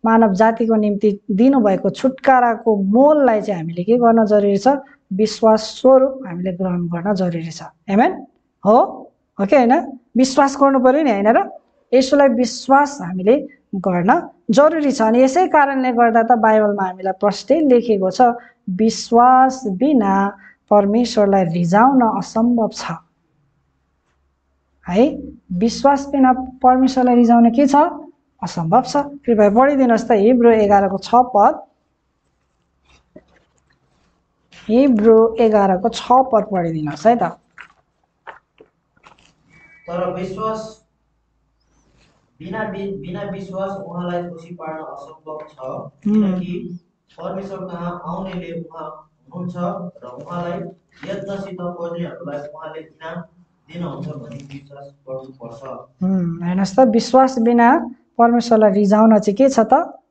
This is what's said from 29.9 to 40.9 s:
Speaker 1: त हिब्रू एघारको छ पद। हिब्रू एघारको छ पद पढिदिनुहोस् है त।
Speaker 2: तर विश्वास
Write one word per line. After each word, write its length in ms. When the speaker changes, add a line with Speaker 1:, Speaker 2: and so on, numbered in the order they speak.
Speaker 1:
त 40
हिब्रू 400
एघारको 460
छ 180
पद। 380
हिब्रू 720
एघारको 500
छ 220
पद 400
पढिदिनुहोस् 560
है 80
त। 80
Speaker 2:
तर 260
विश्वास 680